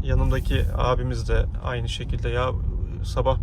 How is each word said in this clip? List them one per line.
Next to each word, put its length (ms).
yanımdaki 600
abimiz 520
de 160
aynı 260
şekilde 400
"Ya 200
sabah 400